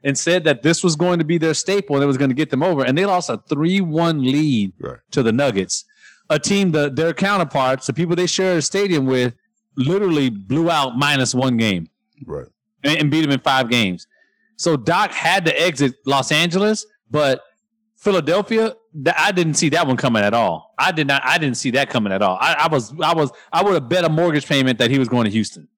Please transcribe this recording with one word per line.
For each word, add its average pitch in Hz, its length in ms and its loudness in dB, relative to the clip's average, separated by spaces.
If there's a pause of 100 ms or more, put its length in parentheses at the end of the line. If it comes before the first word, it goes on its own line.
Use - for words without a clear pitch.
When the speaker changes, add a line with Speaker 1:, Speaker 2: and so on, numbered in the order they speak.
Speaker 1:
and 139 140 -2
said 170 260 -2
that 147 180 0
this 165 220 0
was 170 120 0
going 175 240 0
to 160 60 -2
be 170 140 0
their 156 160 0
staple 190 400 -2
and 139 80 2
it 143 40 2
was 135 100 0
gonna 135 180 0
get 151 160 -2
them 127 120 0
over. 160 200 0
And 131 140 0
they 190 80 0
lost 180 240 -2
a 113 200 -6
three 165 320 0
one 165 420 0
lead 131 560 0
Speaker 2:
Right. - 200 -12 (120)
Speaker 1:
to 135 120 0
the 113 80 2
Nuggets, 113 540 -2 (440)
a 151 100 2
team 196 320 0
that 143 240 0
their 160 180 0
counterparts, 147 760 0
the 127 60 -4
people 170 220 -2
they 180 120 0
share 185 300 0
a 156 40 0
stadium 180 440 0
with, 127 280 0 (420)
literally 151 540 0
blew 117 400 -2
out 139 280 -2
minus 139 380 0
one 127 220 0
game 95 320 0 (360)
Speaker 2:
Right. 69 220 -12 (360)
Speaker 1:
and, 143 160 0
and 147 120 2
beat 160 100 2
them 147 100 0
in 131 80 0
five 131 300 0
games. 101 380 -2 (500)
So 160 200 0
Doc 170 340 0
had 180 340 0
to 151 160 0
exit 143 340 0 (100)
Los 135 260 0
Angeles, 180 540 0 (260)
but 143 300 2 (560)
Philadelphia, 202 760 0 (280)
th-, 156 140 0
I 196 140 2
didn't 170 240 0
see 147 140 2
that 160 180 2
one 127 100 2
coming 113 260 2
at 104 100 2
all. 101 440 -2
I 170 140 2
did 156 160 -2
not. 139 180 2
I 151 120 2
didn't 139 200 -2
see 127 140 -4
that 131 180 0
coming 101 240 -2
at 95 80 0
all. 92 180 2
I, 156 140 2
I 151 140 0
was, 135 340 -2
I 165 120 2
was, 151 180 0 (200)
I 175 120 2
would 202 100 2
have 131 160 -2
bet 180 160 2
a 160 40 2
mortgage 156 380 0
payment 131 320 2
that 120 120 2
he 139 80 2
was 127 100 0
going 120 160 2
to 101 60 0
Houston. 104 360 -4 (100)